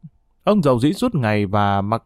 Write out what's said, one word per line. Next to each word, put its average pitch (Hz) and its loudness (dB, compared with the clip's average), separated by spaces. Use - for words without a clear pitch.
Ông 196 0
rầu 131 2
rĩ 147 2
suốt 240 -2
ngày 107 0
và 101 0
mặc 107 -4